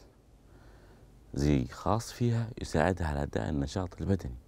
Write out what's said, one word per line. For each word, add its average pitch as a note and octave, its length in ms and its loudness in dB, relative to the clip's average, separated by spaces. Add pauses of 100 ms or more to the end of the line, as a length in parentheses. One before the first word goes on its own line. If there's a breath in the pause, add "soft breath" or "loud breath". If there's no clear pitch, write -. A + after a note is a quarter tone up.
(1300 soft breath)
زي C#2+ 320 4
خاص - 460 -2
فيها A#2 380 0 (120)
يساعدها F2 460 2
على C#2+ 160 0
أداء A#1+ 260 -2
النشاط D#2+ 520 -2
البدني. E2 340 0 (120)